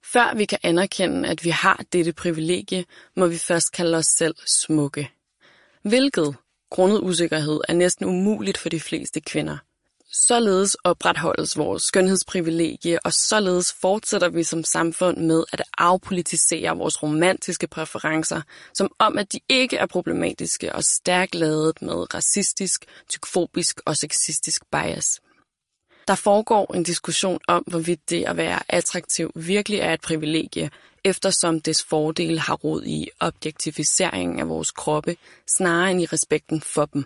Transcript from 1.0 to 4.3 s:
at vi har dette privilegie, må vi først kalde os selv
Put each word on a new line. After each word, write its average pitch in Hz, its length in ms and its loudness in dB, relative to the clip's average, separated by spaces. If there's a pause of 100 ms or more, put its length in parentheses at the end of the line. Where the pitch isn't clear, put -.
at 165 160 -4
vi 170 60 2
har 185 420 2
dette 170 200 2
privilegie, 175 720 -4 (320)
må 185 100 4
vi 170 120 0
først - 340 0
kalde 165 260 0
os 160 80 0
selv 160 280 2 (120)